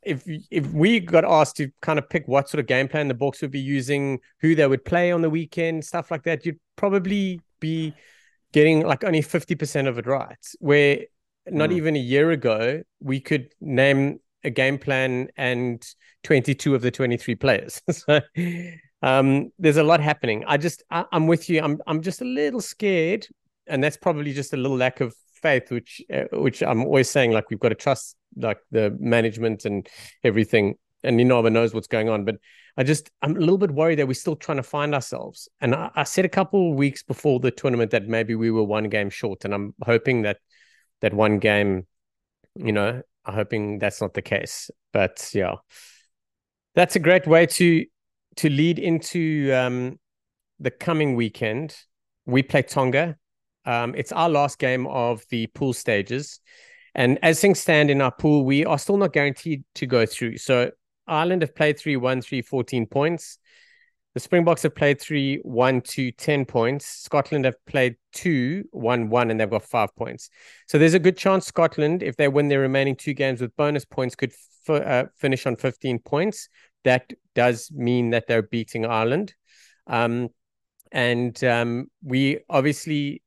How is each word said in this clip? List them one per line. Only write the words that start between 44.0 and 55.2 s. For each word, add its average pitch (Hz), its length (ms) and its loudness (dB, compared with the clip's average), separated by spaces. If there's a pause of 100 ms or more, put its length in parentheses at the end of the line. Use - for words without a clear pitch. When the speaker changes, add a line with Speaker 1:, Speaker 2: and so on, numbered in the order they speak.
Speaker 1:
not 98 100 -6
the - 80 -6
case. - 500 -6 (220)
But - 400 -2
yeah, 98 220 -2 (1200)
that's 175 220 4
a 185 40 2
great 180 260 4
way 165 200 6
to, 165 400 2 (500)
to 160 120 0
lead 156 300 2
into, 156 760 -2
um, 127 460 -2 (600)
the 131 100 -4
coming 156 460 -2
weekend. 117 580 -4 (520)
We 131 160 2
play 135 200 2
Tonga. 139 540 -2 (480)
Um, 120 320 -2
it's - 160 -8
our 165 160 0
last 143 300 0
game 127 280 -2
of 120 440 -2